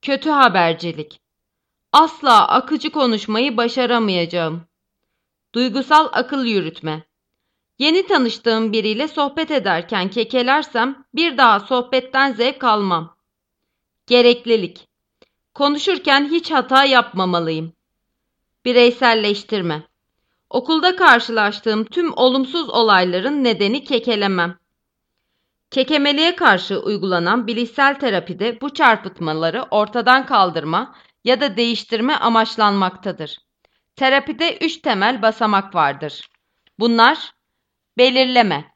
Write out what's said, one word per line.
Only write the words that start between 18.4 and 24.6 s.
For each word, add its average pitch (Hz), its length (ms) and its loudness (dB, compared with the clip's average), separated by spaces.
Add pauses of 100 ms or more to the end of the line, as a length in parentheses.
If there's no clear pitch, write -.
Bireyselleştirme. 214 1160 2 (680)
Okulda 320 460 0
karşılaştığım 220 920 2
tüm 330 320 -4
olumsuz 262 520 0
olayların 202 720 2
nedeni 220 400 -2
kekelemem. 202 720 -2 (1120)